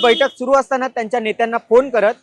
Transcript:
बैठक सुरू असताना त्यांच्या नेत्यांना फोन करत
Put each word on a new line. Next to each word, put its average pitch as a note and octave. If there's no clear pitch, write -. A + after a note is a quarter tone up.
बैठक A#3+
सुरू B3+
असताना C4
त्यांच्या A#3
नेत्यांना A3+
फोन B3
करत A3